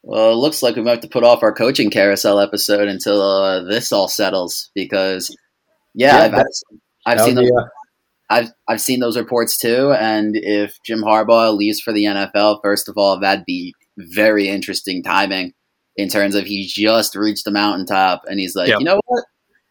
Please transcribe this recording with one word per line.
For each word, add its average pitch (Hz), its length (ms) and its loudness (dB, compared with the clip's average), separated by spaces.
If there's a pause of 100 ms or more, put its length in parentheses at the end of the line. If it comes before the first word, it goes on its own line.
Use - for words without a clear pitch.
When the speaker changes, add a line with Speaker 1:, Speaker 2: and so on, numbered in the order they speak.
Speaker 1:
Well, 110 300 2
it 113 40 2
looks 151 260 0
like 123 140 0
we 113 60 -4
might 117 80 0
have 117 100 0
to - 80 -16
put 120 160 0
off 120 180 6
our 107 100 2
coaching 117 360 0
carousel 101 500 2
episode 101 500 0
until, 101 340 -2
uh, 98 400 0
this 104 280 -4
all 98 180 2
settles, 92 680 -4
because, 95 600 -4 (600)
yeah, 131 240 6
Speaker 2:
Yeah, - 60 6
Speaker 1:
I've, 107 80 2
Speaker 2:
that's, - 320 -2 (420)
Speaker 1:
I've 117 120 2
Speaker 2:
that 110 60 4
Speaker 1:
seen 123 120 4
Speaker 2:
would 127 40 2
be, 123 100 4
Speaker 1:
those, 120 120 2
Speaker 2:
uh, - 60 -12 (600)
Speaker 1:
I've, 117 220 0 (160)
I've 113 140 -2
seen 127 180 -2
those 120 160 -2
reports 117 400 -2
too, 127 360 0
and 107 440 0
if 104 460 -2
Jim 113 200 -6
Harbaugh 107 540 4
leaves 104 240 -2
for 113 120 -6
the 104 140 0
N 101 120 -2
F 98 160 -4
L, 104 280 2
first 101 260 -2
of 196 100 -10
all, 95 200 2
that'd 98 280 -2
be 90 280 -8 (220)
very 101 520 0
interesting 92 540 -6
timing 92 500 -2 (440)
in 101 120 -4
terms 101 260 0
of 98 100 0
he 98 220 -8
just 107 480 0
reached 104 300 -4
the 104 60 -6
mountaintop, 95 760 0
and 98 140 -6
he's 90 160 -6
like, 90 120 0
Speaker 2:
Yep. 107 120 2
Speaker 1:
"You 139 40 -2
know 196 220 2
what? 247 180 -4 (460)